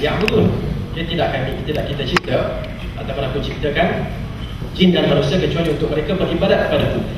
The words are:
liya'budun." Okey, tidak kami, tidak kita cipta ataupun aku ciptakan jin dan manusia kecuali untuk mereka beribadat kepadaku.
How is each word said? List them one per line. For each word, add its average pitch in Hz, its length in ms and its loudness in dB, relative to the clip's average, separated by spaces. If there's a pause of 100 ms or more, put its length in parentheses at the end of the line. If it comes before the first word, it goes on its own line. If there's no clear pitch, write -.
liya'budun." - 480 4 (400)
Okey, 170 240 -4
tidak 160 160 2
kami, 131 320 -2
tidak 151 200 -2 (100)
kita 135 100 -4
cipta 127 340 0 (640)
ataupun - 320 -4
aku 139 80 -2
ciptakan 156 640 0 (680)
jin 180 160 6
dan 156 160 4
manusia 143 320 2
kecuali 160 320 0
untuk 147 240 0
mereka 156 240 0
beribadat 185 480 2
kepadaku. 147 340 2 (180)